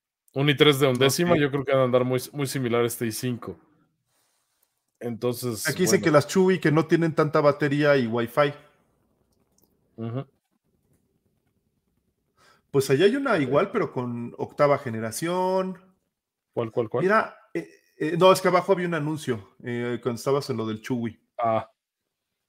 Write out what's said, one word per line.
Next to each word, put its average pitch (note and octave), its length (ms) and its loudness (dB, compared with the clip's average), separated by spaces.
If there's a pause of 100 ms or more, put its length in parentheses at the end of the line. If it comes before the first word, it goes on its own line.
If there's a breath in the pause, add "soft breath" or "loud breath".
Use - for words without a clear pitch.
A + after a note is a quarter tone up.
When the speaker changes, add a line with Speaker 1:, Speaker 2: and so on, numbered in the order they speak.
(340)
Speaker 1:
Un C#3 160 2
i C#3+ 60 2
tres D3 240 6
de C#3+ 80 4
undécima, C3+ 460 2
Speaker 2:
Ok. E3+ 60 4
Speaker 1:
yo C#3+ 120 0
creo C#3 140 -4
que - 80 -2
ha C3+ 40 2
de C3 60 2
andar B2 220 2
muy, B2+ 160 -2 (100)
muy C#3+ 160 -4
similar A#2+ 360 -2
a A#2+ 40 2
este A#2+ 180 -6
i A2 60 -4
cinco. A2 480 -8 (1400)
Entonces, A#2+ 680 -6
Speaker 2:
Aquí - 160 -4
dicen F#3 160 2
Speaker 1:
bueno. G#3 60 -4
Speaker 2:
que E3 60 4
las D3 160 6
Chewy F#3 320 2
que D#3 120 2
no D#3 160 2
tienen E3 260 2
tanta D#3 280 2
batería D3 560 4
y A#2+ 100 0
Wi-Fi. A#2+ 460 0 (1400)
Speaker 1:
Ujú. A#2 280 -10 (2500 soft breath)
Speaker 2:
Pues C#3 180 0
allá C#3+ 160 4
hay A3 120 4
una C#4 160 -2
Speaker 1:
Ok. E3 80 2
Speaker 2:
igual, C#3 300 0
pero F#3 200 -2
con A#2+ 460 -8
octava C#3+ 400 0
generación. F3 1000 -4 (760)
Speaker 1:
¿Cuál, A2+ 180 -4
cuál, A#2 180 -4
cuál? B2+ 140 -2
Speaker 2:
Mira, G#3 340 0 (160)
eh, E3+ 160 -8 (280)
eh, D#3 200 -4
no, F#3 140 8
es F#3 100 0
que F#3+ 60 0
abajo F3+ 240 2
había F3+ 160 0
un E3+ 60 -4
anuncio, D3 720 -6
eh, A#2+ 380 -6
cuando A#2+ 160 -4
estabas C#3 320 -2
en B2 80 -4
lo A2+ 80 -4
del A2 160 -6
Chewy. A#2 380 -6 (180)
Speaker 1:
Ah, A2+ 320 -2 (800)